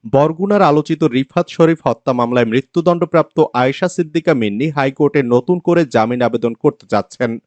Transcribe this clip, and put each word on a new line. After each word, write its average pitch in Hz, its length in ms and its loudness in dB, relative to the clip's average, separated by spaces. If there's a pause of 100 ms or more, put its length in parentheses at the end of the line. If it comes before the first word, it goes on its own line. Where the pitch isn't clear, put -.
বরগুনার 160 560 0
আলোচিত 156 420 0
রিফাত 135 460 -2
শরীফ 160 340 2
হত্যা 131 300 -2
মামলায় 120 320 0
মৃত্যুদণ্ডপ্রাপ্ত 165 920 -2 (160)
আয়েশা 135 360 0
সিদ্দিকা 165 440 -2
মিন্নি 113 360 -2
হাইকোর্টে 143 540 0
নতুন 127 360 0
করে 170 260 0
জামিন 120 360 0
আবেদন 117 320 -2
করতে - 360 -4
যাচ্ছেন। 113 580 -4